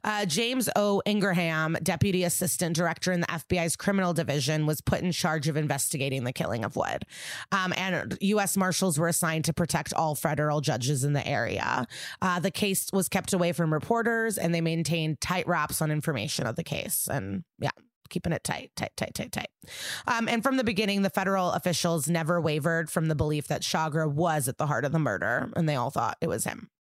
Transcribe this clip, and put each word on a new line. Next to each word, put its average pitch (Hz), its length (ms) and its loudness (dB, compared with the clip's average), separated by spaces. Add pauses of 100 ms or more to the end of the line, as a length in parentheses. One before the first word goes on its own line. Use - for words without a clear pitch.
Uh, 214 220 0
James 190 500 0
O. 202 300 4
Ingraham, 170 760 2
Deputy 180 400 2
Assistant 175 520 0
Director 170 360 0
in 175 100 2
the - 100 -2
F - 160 -6
B 180 120 0
I's 165 160 0
Criminal 185 400 2
Division, 151 500 2
was 151 160 0
put - 200 0
in 175 100 0
charge 156 360 0
of 147 80 0
investigating 139 680 0
the 123 100 -2
killing 113 320 -2
of - 100 -4
Wood. - 300 -2 (460)
Um, 185 260 0
and 185 420 -2
U 208 200 2
S 196 180 0
Marshals 185 400 0
were 165 100 2
assigned 160 380 0
to 165 80 0
protect 160 400 -2
all 151 220 0
federal 151 440 0
judges 131 440 0
in 147 100 2
the 139 140 0
area. 113 580 0 (340)
Uh, 180 200 0
the 180 100 0
case - 440 -2
was 190 140 2
kept - 240 -2
away 175 200 2
from 160 200 2
reporters, 226 680 0
and 170 160 0
they 165 40 2
maintained 165 640 0
tight 180 260 0
wraps 160 360 0
on 151 80 2
information 143 560 -2
of 110 80 -4
the - 80 -6
case. - 440 -4
And 190 360 -4 (160)
yeah, 131 100 -2 (400)
keeping 170 240 -2
it - 100 -4
tight, - 320 -6
tight, - 220 -6
tight, - 160 -6
tight, - 200 -8
tight. - 180 -6 (560)
Um, 226 200 0
and 226 140 0
from 269 160 2
the 254 60 2
beginning, 202 400 2
the 190 80 2
federal 190 400 2
officials 170 580 0
never 170 320 2
wavered 156 480 0
from 160 180 0
the 160 60 2
belief 151 360 2
that 147 120 0
Chagra 160 500 0
was 151 360 2
at 127 100 -4
the 151 80 0
heart 139 180 2
of 147 100 0
the 165 40 4
murder, 117 580 2
and 160 140 4
they 147 60 2
all 123 160 0
thought - 300 0
it 165 60 0
was - 180 0
him. - 360 -8